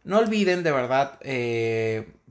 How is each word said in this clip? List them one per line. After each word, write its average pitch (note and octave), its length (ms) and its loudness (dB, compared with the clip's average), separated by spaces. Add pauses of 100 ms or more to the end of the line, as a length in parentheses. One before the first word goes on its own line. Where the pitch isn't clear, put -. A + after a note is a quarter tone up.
no G3 140 0
olviden G#3 460 2
de D#3+ 80 2
verdad, C3+ 500 0
eh, A2+ 840 -2 (240)